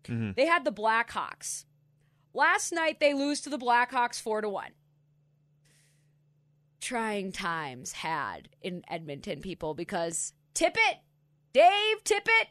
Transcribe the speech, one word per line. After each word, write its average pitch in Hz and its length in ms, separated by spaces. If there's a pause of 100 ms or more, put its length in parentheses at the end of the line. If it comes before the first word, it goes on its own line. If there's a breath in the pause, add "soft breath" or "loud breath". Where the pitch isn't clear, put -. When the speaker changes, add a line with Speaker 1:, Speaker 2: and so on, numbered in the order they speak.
Speaker 1:
Mm-hmm. 113 320
Speaker 2:
They 262 80
had 339 180
the 285 80
Blackhawks. 220 920 (680)
Last 339 380
night, 320 300
they 285 120
lose 285 280
to - 80
the 285 80
Blackhawks 240 640
four 214 180
to 214 80
one. 190 240 (2000 soft breath)
Trying 214 540
times 160 580
had 135 560 (140)
in 180 260
Edmonton, 151 540
people, 165 320
because 170 580 (240)
Tippett, 359 440 (520)
Dave 403 540
Tippett, 427 460